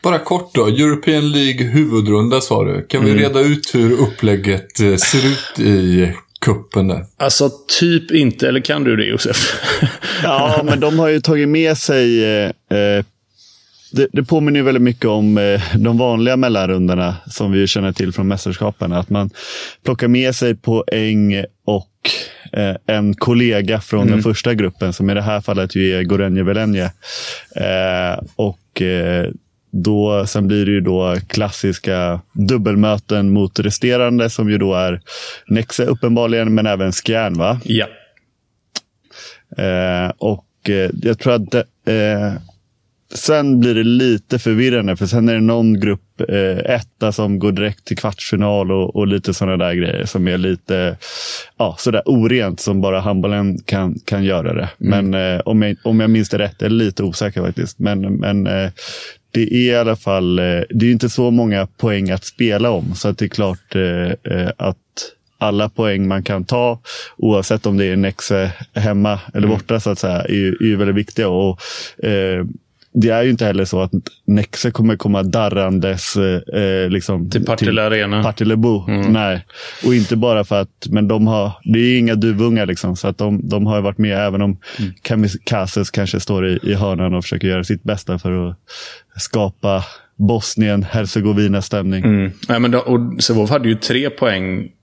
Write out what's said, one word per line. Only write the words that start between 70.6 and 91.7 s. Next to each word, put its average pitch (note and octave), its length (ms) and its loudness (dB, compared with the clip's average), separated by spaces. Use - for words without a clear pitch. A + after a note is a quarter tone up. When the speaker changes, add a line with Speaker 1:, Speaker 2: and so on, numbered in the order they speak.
Speaker 3:
ju G#2+ 100 2
väldigt G2 200 0
viktiga. G#2 340 -2
Och, F#2 300 0
eh, F#2+ 420 0
det A2+ 160 4
är A2+ 140 2
ju C3 60 4
inte A#2 160 0
heller G2 200 0
så F#2 160 -2
att F#2 100 -2
Nexe G#2 440 0
kommer A2+ 240 2
komma G2+ 280 0
darrandes, F#2+ 920 0
eh, F#2+ 460 -2
eh, F#2+ 260 0
liksom F2+ 400 -2
Speaker 2:
Till F#2 160 -2
Partille G#2+ 260 0
Speaker 3:
till A2 80 0
Speaker 2:
Arena. G#2+ 440 0
Speaker 3:
Partillebo. A2 640 0
Speaker 2:
Mm. G2+ 260 2
Speaker 3:
Nej. G2 320 0
Och B2 100 4
inte A2+ 200 2
bara A2 280 2
för G2+ 180 0
att, - 280 -10
men G#2 180 2
de G#2+ 200 2
har, G#2 240 0
det A2+ 160 2
är A#2+ 40 4
ju B2 140 4
inga A#2 180 2
duvungar A2 500 2
liksom, F2+ 300 -4
så - 120 -6
att F#2+ 100 -4
de, G#2 320 -2
de G2+ 160 0
har G#2+ 100 0
ju G#2 60 0
varit G2 160 -4
med, G#2 200 0
även G2 140 -2
om G2 160 0
Speaker 2:
Mm. G2 120 -4
Speaker 3:
Kamikazes G#2 880 -2
kanske F#2+ 280 -4
står F#2+ 280 -2
i, F2+ 160 0
i G2+ 100 -2
hörnan F#2 400 -2
och F2+ 100 -2
försöker G2 240 -4
göra F2+ 160 -2
sitt F#2+ 200 -4
bästa F#2 360 -4
för F2+ 300 -4
att F2+ 80 -10
skapa G2 640 -2
Bosnien-Hercegovina-stämning. G2+ 1900 0